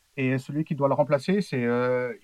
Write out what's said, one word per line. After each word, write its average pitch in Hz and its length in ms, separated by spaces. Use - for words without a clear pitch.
Et 135 200
celui 147 280
qui 156 100
doit 139 120
le 139 80
remplacer, 151 460
c'est, 127 220
euh, 123 500